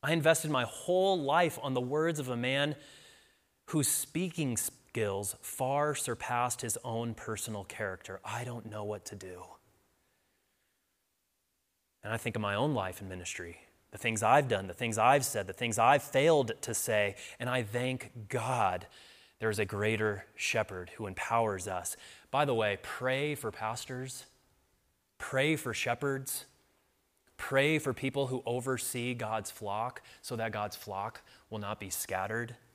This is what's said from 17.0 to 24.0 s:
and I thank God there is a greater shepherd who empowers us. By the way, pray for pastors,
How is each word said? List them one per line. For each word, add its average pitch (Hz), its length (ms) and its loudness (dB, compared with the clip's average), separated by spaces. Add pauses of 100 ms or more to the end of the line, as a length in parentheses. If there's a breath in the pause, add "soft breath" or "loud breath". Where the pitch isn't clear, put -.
and 120 80 -4
I 127 140 0
thank 120 680 -4
God 113 600 0 (520 loud breath)
there 110 120 2
is 104 80 -2
a 104 60 4
greater 107 600 0 (100)
shepherd 95 600 -2
who 110 100 -6
empowers 101 640 0
us. 90 280 -4 (360 loud breath)
By 143 120 2
the 139 120 2
way, 104 260 2
pray 139 540 -2
for 110 160 -6
pastors, 127 720 -8 (960)